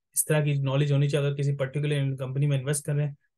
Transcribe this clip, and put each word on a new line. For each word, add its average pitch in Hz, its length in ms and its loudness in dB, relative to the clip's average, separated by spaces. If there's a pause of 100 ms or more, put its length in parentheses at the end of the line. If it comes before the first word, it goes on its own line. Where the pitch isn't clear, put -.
(160)
इस - 120 0
तरह 151 140 2
की 147 120 0
नॉलेज 139 380 0
होनी 143 180 4
चाहिए। 143 180 0
अगर 143 80 -2
किसी 143 200 0
पर्टिकुलर 139 600 -2
कंपनी 135 320 -2
में 139 120 2
इन्वेस्ट 139 260 -4
कर 151 80 -2
रहे 147 120 0
हैं 143 120 -6 (200)